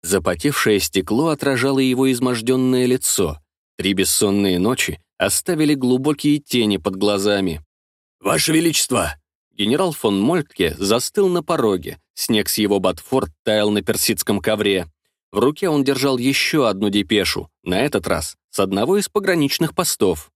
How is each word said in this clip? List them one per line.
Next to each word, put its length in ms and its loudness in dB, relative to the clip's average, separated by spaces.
Запотевшее 760 0
стекло 480 0
отражало 520 0
его 300 2
измождённое 760 0
лицо. 540 0
Три 160 -2
бессонные 640 2
ночи 420 -2
оставили 560 0
глубокие 640 0
тени 400 0
под 180 -4
глазами. 680 0
«Ваше 320 0
Величество!» 640 0
Генерал 400 0
фон 260 0
Мольтке 600 0
застыл 500 0
на 140 0
пороге. 580 -2
Снег 340 -2
с 80 -4
его 240 2
ботфорт 500 -2
таял 260 2
на 120 0
персидском 580 -2
ковре. 460 0
В 60 -2
руке 300 0
он 160 2
держал 340 0
ещё 460 0
одну 240 0
депешу, 600 -2
на 180 -2
этот 260 -2
раз 300 -4
с 80 -6
одного 380 0
из 120 -2
пограничных 680 0
постов. 600 -2